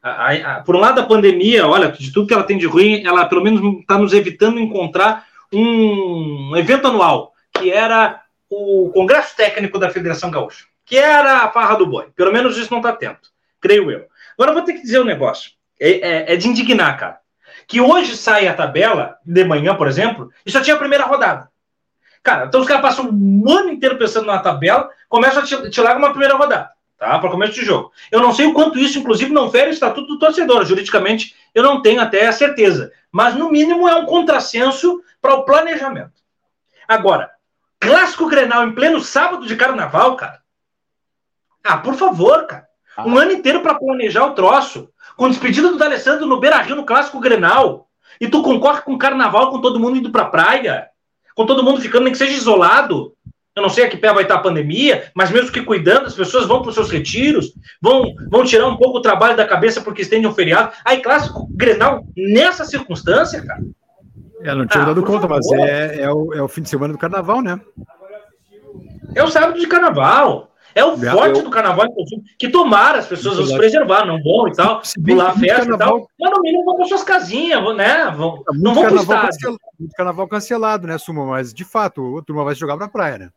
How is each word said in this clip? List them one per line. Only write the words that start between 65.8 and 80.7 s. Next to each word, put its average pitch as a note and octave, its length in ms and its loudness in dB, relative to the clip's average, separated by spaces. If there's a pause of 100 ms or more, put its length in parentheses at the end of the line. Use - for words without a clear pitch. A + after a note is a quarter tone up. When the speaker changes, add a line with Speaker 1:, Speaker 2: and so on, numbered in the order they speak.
Speaker 3:
é C#3+ 100 -2
o, D#3 220 -4
é D3 80 -6
o C3+ 60 -4
fim E3 120 -12
de C#3+ 80 -10
semana D3 240 -4
do C#3+ 60 -10
carnaval, F#3+ 420 -2
né? F#3 180 -6 (1600)
Speaker 1:
É C#4 100 0
o D#4+ 40 0
sábado D#4+ 300 0
de E4+ 80 -2
carnaval. C4+ 840 0 (240)
É A#3+ 100 4
o E4 80 2
Speaker 3:
É, A#3+ 180 -4
Speaker 1:
forte B3 280 4
Speaker 3:
eu - 60 -2
Speaker 1:
do - 60 -10
carnaval, G#3+ 360 0
inclusive, G#3+ 360 -10 (160)
que B3 120 -6
tomara B3+ 480 4
as - 80 -6
pessoas F#3 300 -6
vão D3+ 100 0
se C3+ 60 -2
Speaker 3:
Verdade. G#3+ 200 4
Speaker 1:
preservar, G#3+ 320 2
não D#3+ 180 -4
vão G3+ 260 2
e E3 40 -4
tal, G#3+ 320 0
Speaker 3:
Se - 160 -10
bem F3+ 160 4
Speaker 1:
pular F#3 160 4
Speaker 3:
que F#3+ 80 0
no G#3 60 2
Speaker 1:
festa A#3+ 160 2
e A#3+ 60 -2
tal, A3 100 -2
Speaker 3:
carnaval A#3 280 0 (140)
Speaker 1:
mas F4+ 100 0
no G4 120 2
mínimo E4+ 240 0
vão F4+ 100 0
pra F4+ 80 0
suas F#4+ 180 -2
casinhas, D4+ 600 -2
vão, A3 120 -2
né? B3 400 0
Vão, D#3+ 320 -6
Speaker 3:
É, D#3 60 -4
muito D3 100 -2
Speaker 1:
não A#3 120 2
vão D#4 100 4
pro A3 80 4
Speaker 3:
carnaval F#3+ 240 2
Speaker 1:
estádio. G#3 220 0
Speaker 3:
cancela-, A3+ 200 -8 (220)
muito D#3+ 140 -14
carnaval F3+ 340 -6
cancelado, G#3+ 580 -6